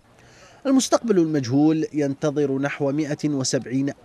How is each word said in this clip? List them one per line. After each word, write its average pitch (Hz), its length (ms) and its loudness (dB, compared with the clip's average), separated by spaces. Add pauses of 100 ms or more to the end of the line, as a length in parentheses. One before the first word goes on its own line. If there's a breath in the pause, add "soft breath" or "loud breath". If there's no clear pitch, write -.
(640 loud breath)
المستقبل 254 540 2
المجهول 151 720 2
ينتظر 143 640 -2
نحو 139 340 -4
مائة 151 380 -2
وسبعين 135 640 -2 (140)